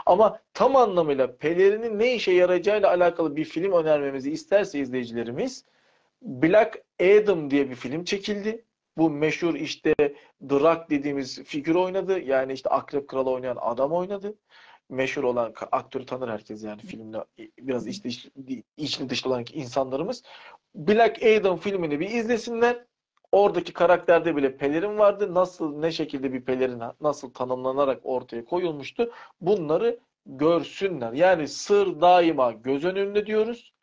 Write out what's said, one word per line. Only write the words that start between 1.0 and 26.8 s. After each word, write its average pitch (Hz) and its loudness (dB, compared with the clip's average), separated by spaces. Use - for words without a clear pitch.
pelerinin 202 0
ne 247 2
işe 202 -2
yarayacağıyla 180 4
alakalı 175 2
bir 151 -4
film 180 -4
önermemizi 143 0
isterse 160 0
izleyicilerimiz, 123 -6
Black 165 2
Adam 185 4
diye 139 2
bir 127 -10
film 135 -8
çekildi. 208 -6
Bu 160 4
meşhur 151 -2
işte - -2
The 139 4
Rock 165 2
dediğimiz 139 -4
figür 160 -2
oynadı. 185 0
Yani 131 -2
işte 131 -6
Akrep 139 -2
Kralı 135 -2
oynayan 127 -4
adam 123 -2
oynadı. 196 -6
Meşhur 131 -4
olan 120 -2
ka-, - -12
aktörü 127 -4
tanır 127 -8
herkes 107 -10
yani 107 -12
filmle 110 -12
biraz 120 -6
içli, - -10
içli, 127 -12
içli 139 -8
dışlı 123 -6
olan 123 -2
insanlarımız. 135 -6
Black 214 2
Adam 196 4
filmini 170 -4
bir 185 -4
izlesinler. 233 -2
Oradaki 196 4
karakterde 170 4
bile 135 0
pelerin 165 -2
vardı. 202 2
Nasıl, 165 -2
ne 165 0
şekilde 139 -4
bir 127 -8
pelerin 127 -2